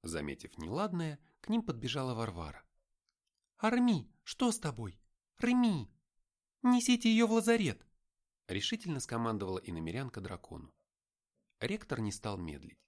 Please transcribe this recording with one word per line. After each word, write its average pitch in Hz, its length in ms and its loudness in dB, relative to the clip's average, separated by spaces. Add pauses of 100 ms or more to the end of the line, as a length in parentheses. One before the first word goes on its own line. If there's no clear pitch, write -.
Заметив 76 540 -6
неладное, 160 600 -4 (220)
к - 80 -16
ним 226 120 0
подбежала 127 520 -4
Варвара. 87 500 -6 (920)
«Арми, 226 540 2 (120)
что - 280 0
с 226 80 -2
тобой? 117 400 -6 (400)
Реми! 233 520 2 (720)
Несите 247 480 6
ее 226 180 6
в 214 60 2
лазарет!» 220 520 2 (640)
решительно 147 520 -4
скомандовала 107 600 -2
иномерянка 90 640 -6
дракону. - 520 -12 (840)
Ректор 143 400 -4
не 104 120 -2
стал 101 260 -6
медлить. 73 500 -12